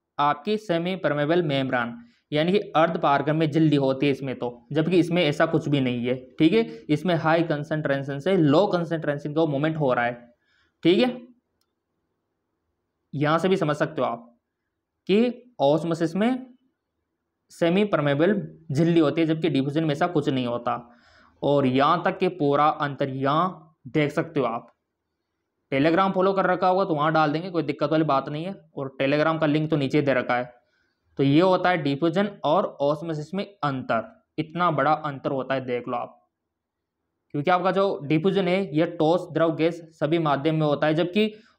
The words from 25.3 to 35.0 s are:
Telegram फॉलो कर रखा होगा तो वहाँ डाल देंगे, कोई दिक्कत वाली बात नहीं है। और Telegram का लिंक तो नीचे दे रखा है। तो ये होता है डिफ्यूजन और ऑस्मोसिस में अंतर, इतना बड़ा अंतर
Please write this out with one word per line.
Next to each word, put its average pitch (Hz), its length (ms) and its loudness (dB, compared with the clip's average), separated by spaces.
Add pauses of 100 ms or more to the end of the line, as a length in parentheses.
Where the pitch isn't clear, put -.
Telegram 170 420 2
फॉलो 190 200 2
कर 190 140 0
रखा 180 200 0
होगा 185 180 2
तो 160 100 -2
वहाँ 151 180 0
डाल 156 180 2
देंगे, 165 180 -6
कोई 165 140 -2
दिक्कत 147 280 -4
वाली 160 140 2
बात 135 240 0
नहीं 151 160 -8
है। 190 80 -8 (200)
और 135 240 -10
Telegram 151 420 0
का 156 60 0
लिंक 156 240 0
तो 160 80 0
नीचे 143 240 0
दे 135 120 2
रखा 123 240 0
है। 123 160 -6 (640)
तो 139 40 2
ये 139 180 4
होता 185 280 2
है 180 80 2
डिफ्यूजन 160 500 0 (180)
और 160 200 2 (160)
ऑस्मोसिस 151 520 -4
में 196 100 -4 (200)
अंतर, 127 420 -2 (320)
इतना 170 340 -2
बड़ा 147 220 2
अंतर 147 380 -6